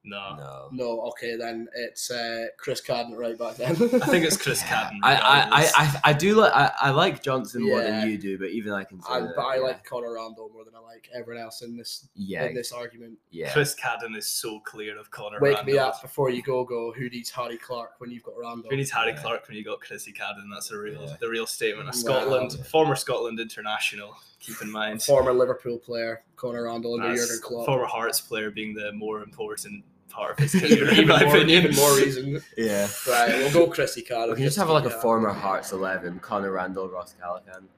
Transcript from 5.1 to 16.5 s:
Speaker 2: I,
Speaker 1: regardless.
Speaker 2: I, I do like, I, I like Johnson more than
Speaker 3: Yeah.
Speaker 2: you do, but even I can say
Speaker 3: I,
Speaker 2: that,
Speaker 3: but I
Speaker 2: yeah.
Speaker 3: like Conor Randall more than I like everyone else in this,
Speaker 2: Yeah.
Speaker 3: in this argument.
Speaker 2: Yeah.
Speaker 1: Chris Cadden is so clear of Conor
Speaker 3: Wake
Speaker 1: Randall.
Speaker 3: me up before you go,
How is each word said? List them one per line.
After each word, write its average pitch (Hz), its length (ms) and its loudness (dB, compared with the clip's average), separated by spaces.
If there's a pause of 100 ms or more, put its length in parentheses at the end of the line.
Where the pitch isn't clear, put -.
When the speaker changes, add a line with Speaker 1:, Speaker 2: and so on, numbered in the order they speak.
Speaker 2:
I, 135 300 8
Speaker 1:
regardless. 151 320 6
Speaker 2:
I, 143 280 4
I 151 100 8
do 185 220 4
like, 220 180 8
I, 139 260 6
I 139 100 4
like 151 320 2
Johnson 120 420 -2
more 117 180 2
than 110 180 -2
Speaker 3:
Yeah. 107 60 0
Speaker 2:
you 107 100 0
do, 98 220 -6
but 95 100 -6
even 104 240 -6
I 98 120 -4
can 92 180 -18
say 117 100 -8
Speaker 3:
I, 127 80 0
Speaker 2:
that, - 160 -6
Speaker 3:
but 139 60 -2
I 131 140 -2
Speaker 2:
yeah. 131 40 0
Speaker 3:
like 127 240 -4
Conor 120 300 -8
Randall 113 400 -14
more 110 100 -20
than 113 100 -20
I 113 40 -20
like 113 360 -20
everyone 117 300 -12
else 110 160 -14
in 117 160 -14
this, - 380 -14
Speaker 2:
Yeah. 95 320 -4
Speaker 3:
in 80 80 -6
this - 180 -8
argument. 117 460 -16 (120)
Speaker 2:
Yeah. 82 220 -8
Speaker 1:
Chris 143 220 0
Cadden 117 420 -6
is 104 100 -10
so 107 340 -8
clear 107 380 -12
of 107 120 -20
Conor 104 280 -12
Speaker 3:
Wake 139 180 4
Speaker 1:
Randall. 135 180 -2
Speaker 3:
me 139 40 4
up - 220 0
before 135 300 -2
you 120 100 -4
go, 127 240 -2